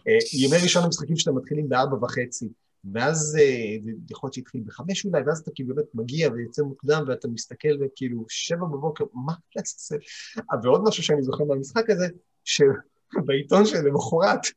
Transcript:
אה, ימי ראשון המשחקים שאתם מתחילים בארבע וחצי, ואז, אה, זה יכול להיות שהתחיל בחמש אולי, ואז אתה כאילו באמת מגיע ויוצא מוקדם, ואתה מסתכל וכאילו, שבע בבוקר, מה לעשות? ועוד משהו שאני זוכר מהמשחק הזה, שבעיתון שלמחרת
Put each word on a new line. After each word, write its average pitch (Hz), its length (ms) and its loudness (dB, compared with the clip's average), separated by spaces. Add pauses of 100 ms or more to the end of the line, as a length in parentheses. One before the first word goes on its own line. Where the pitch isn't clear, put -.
אה, 110 100 6 (160)
ימי 139 300 4
ראשון 175 200 4
המשחקים 160 340 -2
שאתם 156 200 0
מתחילים 135 320 -4
בארבע 131 260 2 (100)
וחצי, 120 420 -6 (460)
ואז, 151 460 -2
אה, 147 40 10 (400)
זה 110 80 -8 (180)
יכול - 180 -10
להיות 131 60 -8
שהתחיל 127 320 -10
בחמש 185 400 -6
אולי, 170 160 0
ואז 151 180 -2
אתה 156 160 -12
כאילו 131 200 -6
באמת 147 180 -2
מגיע 135 380 0
ויוצא 120 320 -4
מוקדם, 143 440 0
ואתה 127 200 -4
מסתכל 139 560 -2
וכאילו, 120 460 -6
שבע 170 360 -4
בבוקר, 151 480 -4
מה 131 200 -6 (220)
לעשות? - 440 -8 (640)
ועוד 127 200 6
משהו 190 200 2
שאני 147 200 2
זוכר 131 200 -2
מהמשחק 147 460 -2
הזה, 180 180 2 (360)
שבעיתון 139 1200 2
שלמחרת 165 760 2 (160)